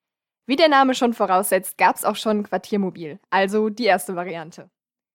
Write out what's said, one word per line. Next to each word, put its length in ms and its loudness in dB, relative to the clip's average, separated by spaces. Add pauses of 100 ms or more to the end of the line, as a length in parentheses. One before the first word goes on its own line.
(440)
Wie 120 -2
der 120 6
Name 260 4
schon 200 0
voraussetzt, 640 0
gab's 260 2
auch 120 0
schon 260 -2
Quartiermobil, 760 -6 (120)
also 400 0
die 160 -6
erste 280 2
Variante. 540 -10 (460)